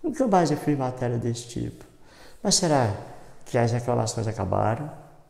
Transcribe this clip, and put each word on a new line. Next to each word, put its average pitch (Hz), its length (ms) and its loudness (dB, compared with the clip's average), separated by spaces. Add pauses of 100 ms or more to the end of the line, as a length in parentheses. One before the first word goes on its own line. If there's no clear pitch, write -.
Nunca 262 240 0
mais 180 240 4
eu 147 60 2
fiz 147 200 0
matéria 123 400 -2
desse 120 300 -4
tipo. - 360 -8 (600)
Mas 202 120 4
será 135 400 4 (500)
que - 120 0
as 117 140 4
reclamações 117 560 0
acabaram? 104 640 0 (380)